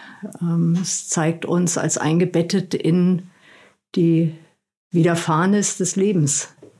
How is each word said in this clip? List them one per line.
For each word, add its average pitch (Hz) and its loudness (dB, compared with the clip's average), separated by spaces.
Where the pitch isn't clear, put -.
Ähm, 170 0
es - -6
zeigt 165 -2
uns 175 0
als - -2
eingebettet 175 0
in 180 2
die 165 2
Widerfahrenes 175 2
des - -4
Lebens, 185 0